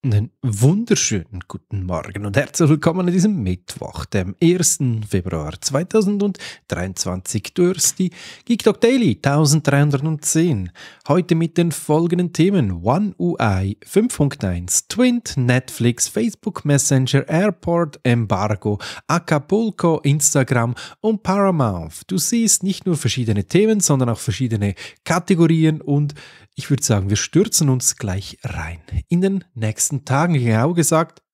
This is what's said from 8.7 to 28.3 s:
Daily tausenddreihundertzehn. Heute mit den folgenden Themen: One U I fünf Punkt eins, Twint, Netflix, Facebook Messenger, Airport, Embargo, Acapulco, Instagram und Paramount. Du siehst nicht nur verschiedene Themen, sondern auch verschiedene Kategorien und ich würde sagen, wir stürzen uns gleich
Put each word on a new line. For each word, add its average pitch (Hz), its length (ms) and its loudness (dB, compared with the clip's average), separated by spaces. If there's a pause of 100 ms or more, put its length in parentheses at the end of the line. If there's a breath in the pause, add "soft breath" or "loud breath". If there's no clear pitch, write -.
Daily 233 360 2
tausenddreihundertzehn. 147 1600 2 (380 loud breath)
Heute 170 260 2
mit 165 220 0
den 170 160 2
folgenden 170 580 0
Themen: 151 500 2
One 170 380 0
U 175 220 0
I 98 340 0 (100)
fünf 220 300 0
Punkt 139 300 -2
eins, 87 420 -4
Twint, 240 480 0
Netflix, 123 720 0
Facebook - 560 -6
Messenger, 139 640 2
Airport, 170 760 -2
Embargo, 107 760 0 (280 loud breath)
Acapulco, 170 920 0
Instagram 131 760 0 (260 loud breath)
und 214 220 -2
Paramount. 143 840 0
Du 185 100 -4
siehst 226 460 0
nicht 190 220 -4
nur 170 100 0
verschiedene 117 480 -2
Themen, 208 380 2
sondern 131 260 2
auch 113 120 -2
verschiedene 104 560 -2 (280 loud breath)
Kategorien 165 800 2
und 147 320 -2 (420 loud breath)
ich - 140 -14
würde 139 140 0
sagen, 98 260 2
wir 104 60 2
stürzen 170 540 0
uns 127 260 0
gleich 95 480 -8